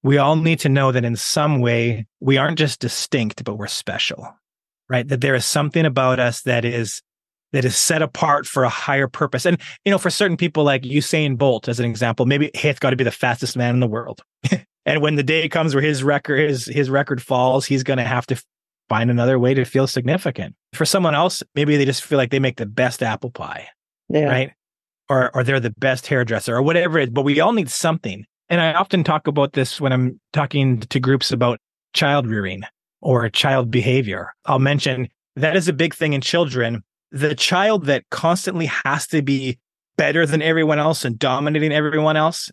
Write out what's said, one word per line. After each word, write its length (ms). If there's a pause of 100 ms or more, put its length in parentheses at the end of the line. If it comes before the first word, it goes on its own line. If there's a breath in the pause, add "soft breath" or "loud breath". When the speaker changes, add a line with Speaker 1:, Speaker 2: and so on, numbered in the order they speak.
Speaker 1:
We 160
all 180
need 240
to 80
know 240
that 120
in 120
some 440
way, 460 (140)
we 180
aren't 200
just 200
distinct, 640
but 140
we're 100
special, 640 (600)
right? 200
That 120
there 140
is 100
something 400
about 360
us 220
that 220
is, 380 (500)
that 120
is 100
set 280
apart 440
for 160
a 60
higher 400
purpose. 360
And, 160 (240 loud breath)
you 60
know, 80
for 120
certain 260
people 260
like 200
Usain 540
Bolt, 320
as 120
an 60
example, 400
maybe, 280
hey, 140
it's 100
gotta 180
be 60
the 80
fastest 460
man 180
in 60
the 80
world. 340 (260)
<laughs> 120 (280)
And 140
when 140
the 80
day 240
comes 260
where 80
his 220
record, 440
his, 180
his 220
record 320
falls, 460
he's 160
gonna 220
have 240
to 120 (480)
find 220
another 260
way 160
to 120
feel 240
significant. 680 (200)
For 100
someone 320
else, 260 (140)
maybe 200
they 80
just 200
feel 140
like 120
they 80
make 180
the 100
best 360
apple 300
pie, 340 (420)
Speaker 2:
Yeah. 180
Speaker 1:
right? 260 (560)
Or, 260
or 80
they're 160
the 180
best 300
hairdresser 480
or 80
whatever 380
it 80
is. 20
But 120
we 180
all 120
need 160
something. 560 (240)
And 120
I 140
often 280
talk 240
about 280
this 260
when 120
I'm 280 (120)
talking 460
to 220
groups 320
about 260 (340)
child 360
rearing 340 (380)
or 280
child 440
behavior. 600 (100)
I'll 160
mention 480 (260)
that 220
is 100
a 60
big 220
thing 180
in 80
children. 640 (280)
The 220
child 520
that 240
constantly 560
has 420
to 140
be 360 (380)
better 300
than 160
everyone 360
else 260
and 140
dominating 540
everyone 440
else 360